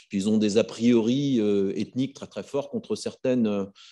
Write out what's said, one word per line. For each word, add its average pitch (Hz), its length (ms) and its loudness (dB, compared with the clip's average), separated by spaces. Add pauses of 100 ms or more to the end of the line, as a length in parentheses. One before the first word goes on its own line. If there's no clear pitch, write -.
(120)
ils 98 160 0
ont 110 100 4
des 104 180 2
a 110 80 4
priori, 120 760 2
euh, 101 360 2
ethniques 123 380 -6
très, - 140 -14
très 101 160 -10
forts 143 260 -6
contre 110 260 -6
certaines, 120 520 -2
euh, 101 180 -2 (240)